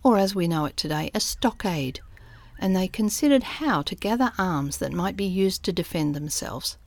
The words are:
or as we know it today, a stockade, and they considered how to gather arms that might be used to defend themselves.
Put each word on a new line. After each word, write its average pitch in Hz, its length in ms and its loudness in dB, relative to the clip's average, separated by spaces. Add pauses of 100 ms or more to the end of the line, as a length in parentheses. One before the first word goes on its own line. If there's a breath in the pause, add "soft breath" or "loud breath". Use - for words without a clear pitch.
or 233 140 8
as 196 180 2
we 180 100 0
know 160 200 0
it 143 100 -6
today, 156 380 -4
a 214 80 0
stockade, 165 800 -2 (580 loud breath)
and 190 160 2
they 185 100 2
considered 254 580 2
how 240 380 -2
to - 140 -6
gather 233 420 0
arms 156 400 0
that - 140 -4
might 180 240 -2
be 196 80 -4
used 190 400 0
to 202 80 0
defend 165 420 -2
themselves. - 720 -6